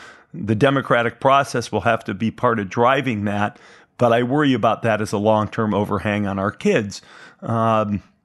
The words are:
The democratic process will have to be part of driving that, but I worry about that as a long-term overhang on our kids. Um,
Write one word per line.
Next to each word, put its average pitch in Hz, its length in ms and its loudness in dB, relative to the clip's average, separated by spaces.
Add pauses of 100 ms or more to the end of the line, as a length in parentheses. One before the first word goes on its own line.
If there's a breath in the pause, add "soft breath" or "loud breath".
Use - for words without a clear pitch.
(340 loud breath)
The 110 220 -2
democratic 120 640 0
process 135 540 0
will 104 80 0
have 113 240 0
to 110 80 -6
be 107 180 -2
part 117 280 0
of 98 100 -6
driving 120 560 0
that, 104 340 -4 (380 loud breath)
but 120 160 4
I 120 80 2
worry 135 320 2
about 113 300 0
that 107 180 0
as 104 100 -6
a 110 60 -2
long-term 107 560 0
overhang 101 540 -2
on 98 100 -4
our 98 140 -2
kids. 127 500 -2 (400 loud breath)
Um, 110 600 0 (220)